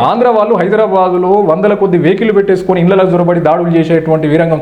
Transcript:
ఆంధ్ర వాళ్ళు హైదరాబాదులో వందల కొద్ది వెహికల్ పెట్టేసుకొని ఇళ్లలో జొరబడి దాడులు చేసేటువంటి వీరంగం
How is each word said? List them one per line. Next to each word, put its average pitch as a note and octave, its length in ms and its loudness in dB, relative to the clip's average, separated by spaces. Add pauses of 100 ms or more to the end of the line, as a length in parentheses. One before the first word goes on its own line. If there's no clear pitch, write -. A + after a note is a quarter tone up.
ఆంధ్ర A#3 180 0 (100)
వాళ్ళు G#3+ 240 0
హైదరాబాదులో F#3+ 720 0 (200)
వందల G3 300 0
కొద్ది F3 240 0
వెహికల్ G3+ 320 0
పెట్టేసుకొని F#3+ 460 0
ఇళ్లలో F#3 300 2
జొరబడి F3 340 0
దాడులు F3 300 0
చేసేటువంటి D#3+ 540 0
వీరంగం D#3+ 300 0